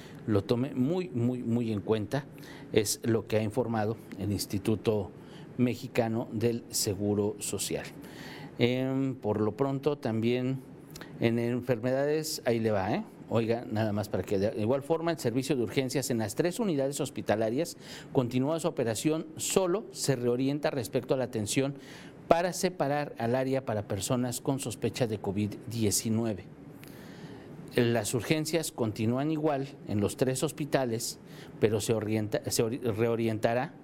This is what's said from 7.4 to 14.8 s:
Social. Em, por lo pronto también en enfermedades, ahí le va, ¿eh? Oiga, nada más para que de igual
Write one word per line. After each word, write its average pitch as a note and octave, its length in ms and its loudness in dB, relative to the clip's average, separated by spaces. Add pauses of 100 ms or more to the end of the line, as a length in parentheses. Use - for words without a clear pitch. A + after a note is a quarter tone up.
Social. - 460 -4 (720)
Em, C3 560 2
por G#2 260 0
lo G#2+ 160 0
pronto C#3 400 0
también B2 640 0 (600)
en A#2 180 4
enfermedades, B2+ 1080 0
ahí A#2 160 4
le A2 100 2
va, G#2 240 2
¿eh? G#3+ 100 -2 (280)
Oiga, A2+ 380 2
nada G#2+ 220 2
más G#2 160 0
para F#2+ 160 -2
que G2+ 140 0
de G#2 220 2
igual C3 220 2